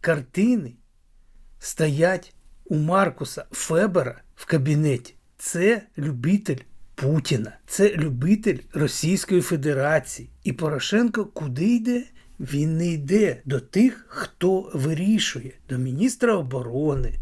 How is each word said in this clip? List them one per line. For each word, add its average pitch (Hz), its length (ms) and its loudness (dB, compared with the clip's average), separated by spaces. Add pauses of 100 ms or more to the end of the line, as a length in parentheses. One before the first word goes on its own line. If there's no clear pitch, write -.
картини 165 720 0 (840)
стоять 160 760 0 (300)
у - 100 -2
Маркуса 156 760 0
Фебера 170 720 0 (140)
в - 100 -18
кабінеті. 147 720 0 (220)
Це 196 440 0 (160)
любитель 151 600 0 (380)
Путіна, 139 640 -2 (100)
це 202 280 2
любитель 156 640 0 (160)
Російської 170 680 0
Федерації. 147 880 -2 (140)
І 131 100 -4
Порошенко 202 720 0
куди 143 400 -4
йде? 240 380 2 (360)
Він 151 380 -2
не 170 100 0
йде 165 580 0
до 131 140 -2
тих, - 480 2
хто - 680 -2
вирішує. 156 800 0 (160)
До 131 80 -4
міністра 202 580 0
оборони 131 880 -2